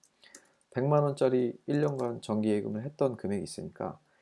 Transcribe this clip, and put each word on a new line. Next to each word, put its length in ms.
백만 320
원짜리 540
일 120
년간 420
정기 280
예금을 340
했던 320
금액이 280
있으니까 540